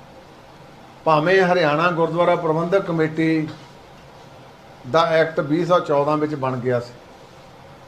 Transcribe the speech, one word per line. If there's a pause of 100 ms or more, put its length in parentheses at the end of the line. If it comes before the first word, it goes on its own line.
(1040)
ਭਾਵੇਂ
ਹਰਿਆਣਾ
ਗੁਰਦੁਆਰਾ
ਪ੍ਰਬੰਧਕ
ਕਮੇਟੀ (1400)
ਦਾ
ਐਕਟ
ਵੀਹ
ਸੌ
ਚੌਦਾਂ
ਵਿੱਚ
ਬਣ
ਗਿਆ
ਸੀ, (960)